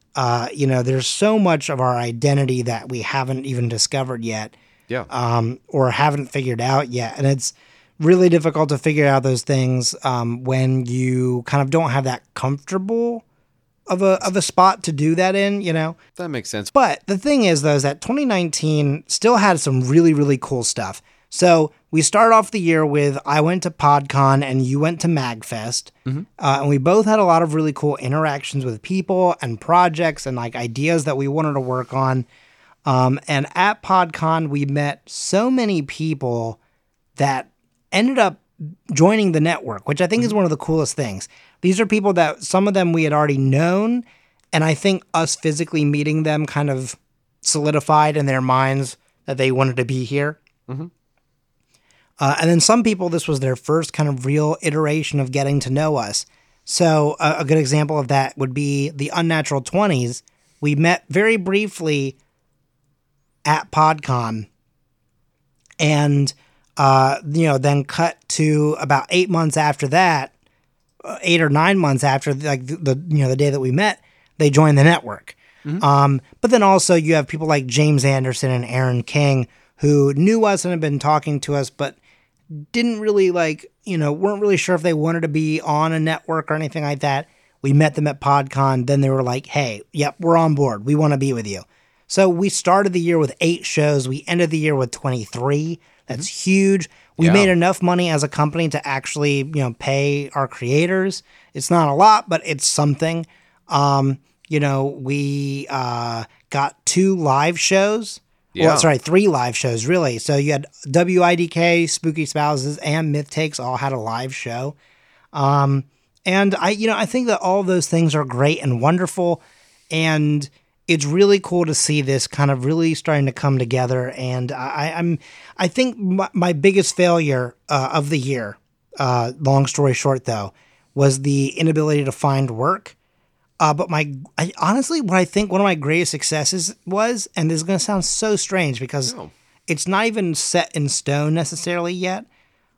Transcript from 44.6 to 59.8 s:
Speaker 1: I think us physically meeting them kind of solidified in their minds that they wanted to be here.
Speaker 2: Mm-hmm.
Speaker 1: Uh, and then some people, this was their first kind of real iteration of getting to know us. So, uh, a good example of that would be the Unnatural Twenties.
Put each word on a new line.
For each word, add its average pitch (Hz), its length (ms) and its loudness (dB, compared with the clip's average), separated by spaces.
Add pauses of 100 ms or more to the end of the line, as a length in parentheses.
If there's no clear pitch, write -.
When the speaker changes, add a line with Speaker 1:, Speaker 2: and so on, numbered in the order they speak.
Speaker 1:
I 160 80 2
think 185 300 -2 (100)
us 165 240 -2
physically 156 480 -4
meeting 147 380 0
them 151 240 -2
kind 147 240 -2
of 131 260 -6 (460)
solidified 151 720 2
in 147 80 2
their 131 160 0
minds 131 560 0 (300)
that 135 100 -6
they 131 160 0
wanted 131 240 0
to 127 80 0
be 127 200 -4
here. 143 340 -4 (320)
Speaker 2:
Mm-hmm. 139 160 -10 (1300)
Speaker 1:
Uh, 139 200 2
and 160 100 2
then 170 100 4
some 226 220 4
people, 190 260 0
this 165 200 -4
was 143 120 -2
their 127 160 -2
first 156 360 -2
kind 151 160 -2
of 127 180 -6
real 151 360 0
iteration 151 580 -2
of 127 100 -4
getting 139 300 0
to 131 100 -6
know 151 260 0
us. 104 300 -4 (380)
So, 156 560 2
uh, 151 180 0
a 156 60 -4
good 156 140 4
example 151 400 0
of 135 100 -2
that 135 280 0
would 131 160 -4
be 143 380 -2
the 147 240 -6
Unnatural 160 480 0
Twenties. 139 600 0 (380)